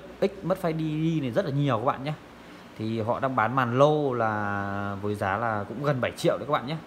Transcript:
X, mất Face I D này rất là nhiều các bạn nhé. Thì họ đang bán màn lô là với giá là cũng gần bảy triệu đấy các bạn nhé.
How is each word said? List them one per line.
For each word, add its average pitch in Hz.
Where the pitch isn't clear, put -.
X, 196
mất 185
Face 165
I 156
D -
này 127
rất 170
là 139
nhiều 139
các 110
bạn 131
nhé. 151
Thì 110
họ 107
đang 131
bán 113
màn 123
lô 147
là 101
với 104
giá 101
là 110
cũng 143
gần 139
bảy 95
triệu 117
đấy 107
các 143
bạn 120
nhé. 160